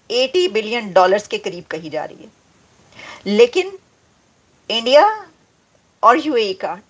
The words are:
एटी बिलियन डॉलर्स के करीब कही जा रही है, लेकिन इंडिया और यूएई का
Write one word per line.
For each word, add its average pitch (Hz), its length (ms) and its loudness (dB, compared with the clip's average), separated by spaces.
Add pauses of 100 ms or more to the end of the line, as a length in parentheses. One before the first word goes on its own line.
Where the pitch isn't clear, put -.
(100)
एटी 262 380 0
बिलियन 208 440 -6
डॉलर्स 190 340 4
के 214 120 -8
करीब 175 260 -10
कही 160 260 -12
जा 151 140 -6
रही - 120 -16
है, - 140 -20 (960)
लेकिन 247 520 2 (920)
इंडिया 302 560 2 (760)
और 233 160 4
यूएई 240 340 -2
का 185 380 -10